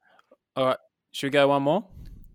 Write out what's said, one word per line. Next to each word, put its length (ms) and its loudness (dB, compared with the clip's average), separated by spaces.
All 100 0
right. 120 0
Should 160 -8
we 40 -2
go 160 4
one 160 2
more? 240 0